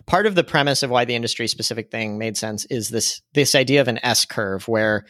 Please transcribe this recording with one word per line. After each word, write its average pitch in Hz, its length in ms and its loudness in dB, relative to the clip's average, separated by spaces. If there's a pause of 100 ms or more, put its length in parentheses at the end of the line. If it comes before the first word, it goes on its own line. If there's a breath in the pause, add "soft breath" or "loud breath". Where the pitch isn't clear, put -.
part 196 200 2
of 208 100 0
the 170 100 4
premise 143 380 2
of 131 60 -2
why 120 140 4
the 120 120 -2
industry 117 320 -2
specific 110 440 -6
thing 107 260 -4
made 110 200 -4
sense 107 280 -6
is 117 240 -4
this, - 320 -2 (120)
this 143 220 4
idea 135 260 4
of 127 80 0
an 113 160 -2
S 117 180 2
curve 98 460 -4
where 107 400 0